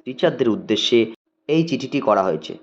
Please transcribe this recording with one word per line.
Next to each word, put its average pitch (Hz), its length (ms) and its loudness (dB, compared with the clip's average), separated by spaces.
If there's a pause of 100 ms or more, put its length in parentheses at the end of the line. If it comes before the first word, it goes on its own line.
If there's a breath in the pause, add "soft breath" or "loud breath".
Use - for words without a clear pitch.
টিচারদের 127 440 0
উদ্দেশ্যে 110 680 0 (340)
এই 165 200 2
চিঠিটি 135 320 -4
করা 101 220 2
হয়েছে। 87 400 -4